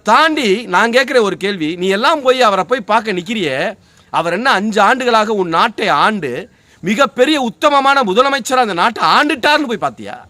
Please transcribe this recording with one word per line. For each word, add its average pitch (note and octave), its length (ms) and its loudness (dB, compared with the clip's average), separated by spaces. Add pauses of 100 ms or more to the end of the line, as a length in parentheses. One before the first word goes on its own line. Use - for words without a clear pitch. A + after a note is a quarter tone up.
தாண்டி D4 400 2 (260)
நான் A3+ 220 2
கேட்கிற C4 320 2
ஒரு F3 160 -4
கேள்வி, F3 260 -4 (120)
நீ F#3 140 0
எல்லாம் C#4+ 280 0
போய் B3+ 240 2
அவரை F#3+ 160 0
போய் B3+ 280 -4
பார்க்க G#3+ 260 -2
நிக்கிறியே, E3+ 400 -4 (540)
அவர் E3 260 -2
என்ன C4 100 -2 (120)
அஞ்சு G#3 280 -2
ஆண்டுகளாக A#3 540 0
உன் E3+ 160 -2
நாட்டை G#3+ 320 0 (160)
ஆண்டு F3+ 260 -2 (500)
மிகப்பெரிய B3+ 540 0 (140)
உத்தமமான C#4 600 2
முதலமைச்சரா C4 560 0
அந்த F#3 160 -4
நாட்டை A3 220 0 (140)
ஆண்டுட்டார்னு D4 520 0
போய் D#3+ 160 -4
பார்த்தியா? G#2 320 -10 (120)